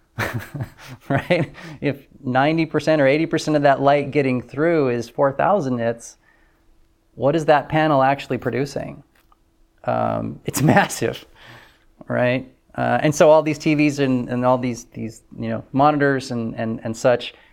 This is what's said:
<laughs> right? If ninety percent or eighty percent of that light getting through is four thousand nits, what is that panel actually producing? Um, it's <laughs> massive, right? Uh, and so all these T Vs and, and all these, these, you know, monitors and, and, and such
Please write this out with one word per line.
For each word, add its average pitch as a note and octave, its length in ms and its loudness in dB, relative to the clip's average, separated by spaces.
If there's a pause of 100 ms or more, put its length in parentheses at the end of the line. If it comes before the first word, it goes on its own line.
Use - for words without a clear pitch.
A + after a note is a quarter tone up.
(420)
<laughs> - 680 -14
right? D3 440 0 (280)
If - 260 -4 (160)
ninety D3 440 0
percent D#3 340 0
or C3+ 60 4
eighty D3+ 200 2
percent D#3 300 -2
of C#3+ 60 2
that C#3 180 4
light C#3+ 300 2
getting B2+ 320 0
through D3+ 480 0
is A#2+ 180 -4
four C#3 240 0
thousand C#3+ 440 0
nits, A#2 420 -6 (960)
what C3+ 200 0
is D#3 120 -2
that D3 220 2
panel D#3 340 2
actually C3+ 360 0
producing? C#3+ 640 -6 (840)
Um, A2+ 600 -4
it's - 180 -4
<laughs> B2 140 4
massive, - 480 0 (840)
right? B2 420 -2 (240)
Uh, A#2+ 280 0
and D3+ 120 2
so D#3 160 6
all D#3 120 8
these D3+ 160 -4
T D#3 160 0
Vs D3 260 2
and, B2+ 280 0
and B2 160 -4
all B2+ 140 4
these, A#2+ 280 -6
these, A2+ 360 -12 (160)
you A2+ 100 -8
know, A2+ 240 -6
monitors C#3 600 2
and, A#2 240 -6
and, A2+ 260 -6
and A2+ 140 -8
such - 380 0 (180)